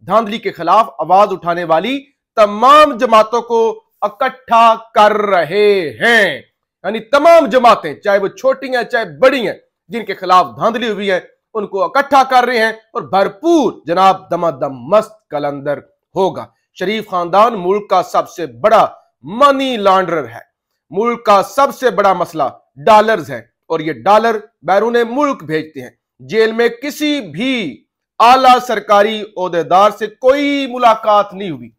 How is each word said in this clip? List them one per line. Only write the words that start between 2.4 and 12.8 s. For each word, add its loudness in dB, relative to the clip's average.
जमातों 2
को -2
इकट्ठा 2
कर 4
रहे 0
हैं, 2
यानी -6
तमाम 4
जमातें, 2
चाहे 0
वो -4
छोटी -4
हैं -4
चाहे -6
बड़ी 2
हैं, -6
जिनके -10
खिलाफ 0
धांधली -2
हुई -4
है, -2
उनको -4
इकट्ठा 0
कर 2
रहे -2
हैं -2